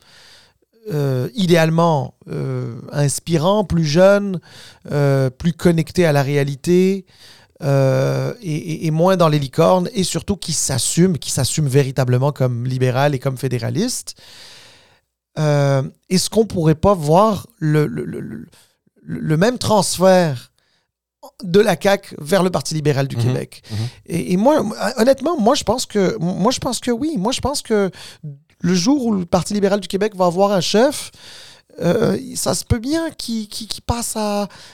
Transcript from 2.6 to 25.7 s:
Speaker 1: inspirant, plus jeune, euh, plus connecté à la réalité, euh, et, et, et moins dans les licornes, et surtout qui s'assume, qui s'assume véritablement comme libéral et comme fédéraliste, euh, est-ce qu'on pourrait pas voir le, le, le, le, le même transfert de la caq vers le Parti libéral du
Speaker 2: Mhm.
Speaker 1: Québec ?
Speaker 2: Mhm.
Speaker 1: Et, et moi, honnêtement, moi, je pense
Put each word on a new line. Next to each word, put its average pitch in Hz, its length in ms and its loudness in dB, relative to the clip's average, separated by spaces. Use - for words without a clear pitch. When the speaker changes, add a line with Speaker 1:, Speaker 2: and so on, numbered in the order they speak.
Speaker 1:
inspirant, 165 720 0
plus 165 200 0
jeune, 190 540 4
euh, 139 380 2
plus 170 220 -2
connecté 170 540 2
à 151 60 4
la 143 100 4
réalité, 160 840 0
euh, 135 760 0
et, 165 140 -6
et, 160 320 -6
et 156 60 0
moins 180 240 2
dans 170 120 4
les 151 120 2
licornes, 175 540 2
et 185 100 0
surtout 185 320 -4
qui - 160 -8
s'assume, 147 680 0
qui - 140 -8
s'assume 143 340 0
véritablement 131 640 2
comme 123 360 -2
libéral 127 500 0
et - 20 -2
comme 131 180 -4
fédéraliste, 127 800 -4
euh, 143 440 2
est-ce 185 220 0
qu'on 220 160 2
pourrait 160 280 2
pas 196 200 4
voir 175 520 2
le, 151 280 2
le, - 180 -6
le, - 160 -8
le, - 260 -12
le 156 340 -4
même 220 220 2
transfert 180 920 2
de 190 180 2
la 208 160 2
caq 196 420 0
vers 175 240 0
le 185 80 2
Parti 160 240 -4
libéral 139 340 0
du 123 80 -6
Speaker 2:
Mhm. 117 60 -2
Speaker 1:
Québec ? - 480 -4
Speaker 2:
Mhm. 107 60 -6
Speaker 1:
Et, - 260 -4
et 180 40 2
moi, 262 280 2
honnêtement, 269 420 2
moi, 233 160 4
je - 100 -4
pense - 220 -2